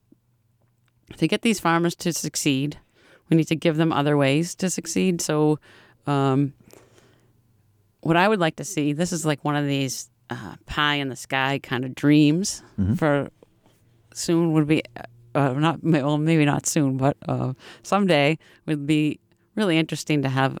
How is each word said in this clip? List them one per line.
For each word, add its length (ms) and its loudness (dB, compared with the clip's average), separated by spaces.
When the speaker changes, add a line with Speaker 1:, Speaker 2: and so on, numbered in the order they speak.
Speaker 1:
to 100 0
get 140 -2
these 180 0
farmers 360 0
to 180 -4
succeed, 640 -4
we 60 4
need 120 4
to 80 0
give 220 0
them 140 2
other 240 2
ways 400 2
to 140 -2
succeed. 520 -2
So, 380 2
um, 460 2
what 140 0
I 120 4
would 120 2
like 180 0
to 60 -10
see, 300 -2
this 180 -2
is, 140 -4
like, 180 -2
one 120 -2
of 100 0
these, 440 -4
uh, 260 -12
pie 280 -2
in 140 -4
the 60 -10
sky 480 -2
kind 200 -4
of 120 -10
dreams 680 4
Speaker 2:
Mm-hmm. 140 2
Speaker 1:
for 360 0
soon 400 0
would 140 2
be, 160 0
uh, 180 0
not, 300 -2
well, 360 0
maybe 260 2
not 220 0
soon, 300 0
but, 200 0
uh, 260 -4
someday 560 2
would 180 -4
be 340 0
really 240 0
interesting 420 -2
to 80 -2
have 300 0